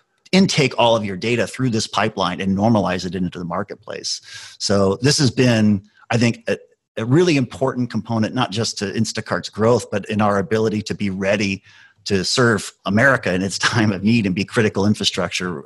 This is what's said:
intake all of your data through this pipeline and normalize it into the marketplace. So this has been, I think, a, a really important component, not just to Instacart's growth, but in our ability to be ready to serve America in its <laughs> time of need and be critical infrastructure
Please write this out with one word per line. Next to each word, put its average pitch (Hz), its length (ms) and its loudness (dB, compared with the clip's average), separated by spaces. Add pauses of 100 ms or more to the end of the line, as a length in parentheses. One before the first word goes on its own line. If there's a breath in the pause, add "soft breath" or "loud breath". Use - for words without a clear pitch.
(320 loud breath)
intake 170 440 4
all 117 200 6
of 107 80 -2
your 98 120 -6
data 110 300 0
through 131 240 -2
this 107 160 -2
pipeline 98 540 -2
and 95 180 0
normalize 95 480 2
it 87 80 -6
into 90 240 -4
the 90 60 -8
marketplace. - 760 -8 (380 loud breath)
So 98 420 2
this 143 180 2
has 131 120 4
been, 107 580 2 (220 soft breath)
I 117 80 0
think, 117 300 0
a, - 100 -2 (400)
a 110 80 -4
really 156 320 4
important 123 500 -2
component, 110 460 -2
not 123 160 0
just 107 280 -4
to 101 80 -2
Instacart's 107 640 -4
growth, 110 420 0
but 107 200 -4
in 104 100 0
our 104 180 2
ability 107 440 -2
to 104 120 -8
be 101 140 -4
ready 98 540 -2 (420 soft breath)
to 95 200 -2
serve 117 480 2 (120)
America 113 480 2
in 92 80 0
its 98 180 -4
<laughs> - 140 -2
time 110 180 2
of 92 120 -4
need 110 240 2
and 95 80 0
be 98 100 -2
critical 104 400 0
infrastructure 90 800 -2